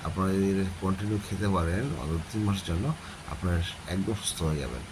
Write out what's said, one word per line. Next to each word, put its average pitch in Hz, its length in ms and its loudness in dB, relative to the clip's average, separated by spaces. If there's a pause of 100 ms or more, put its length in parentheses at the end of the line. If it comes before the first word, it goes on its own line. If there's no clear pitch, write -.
আপনারা 95 300 2
যদি 98 180 4
এটা 95 180 2 (120)
কন্টিনিউ 98 360 2 (120)
খেতে 101 180 0
পারেন 90 360 2 (180)
অন্তত 80 180 0 (120)
তিন 107 120 0
মাসের 101 240 0
জন্য, 95 260 2 (380)
আপনার 87 280 2 (280)
একদম 95 260 0
সুস্থ - 280 -4
হয়ে 78 180 2
যাবেন 60 220 -4 (100)